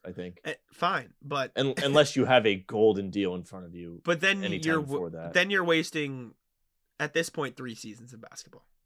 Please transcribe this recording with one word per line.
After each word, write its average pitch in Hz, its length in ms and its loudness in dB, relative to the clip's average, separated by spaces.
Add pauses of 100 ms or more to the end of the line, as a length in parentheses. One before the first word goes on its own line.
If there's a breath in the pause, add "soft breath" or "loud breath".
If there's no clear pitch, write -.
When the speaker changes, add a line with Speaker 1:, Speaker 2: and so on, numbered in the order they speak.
Speaker 1:
I 92 80 -12
think. 90 320 -10
Speaker 2:
Eh, 156 100 -8 (180)
fine, 175 400 -2 (100)
but 139 340 -4
Speaker 1:
Un-, 135 220 0
Speaker 2:
<laughs> - 40 -2
Speaker 1:
unless 143 340 4
you 127 80 4
have 123 220 6
a 101 100 4
golden 101 540 2
deal 92 260 0
in 87 80 -10
front 92 200 -16
of 87 100 -18
you 85 300 -14
Speaker 2:
But 170 160 0
then 190 240 0
Speaker 1:
anytime 170 240 -4
Speaker 2:
you're 160 140 2
w-, 139 100 -8 (160)
Speaker 1:
before - 20 -10
that. 82 220 -10
Speaker 2:
then 180 180 2
you're 190 140 2
wasting, 147 720 -2 (640)
at 147 160 -6
this 156 160 0
point, 139 260 -6
three 123 200 -10
seasons 113 360 -18
of 113 80 -20
basketball, - 460 -20 (200)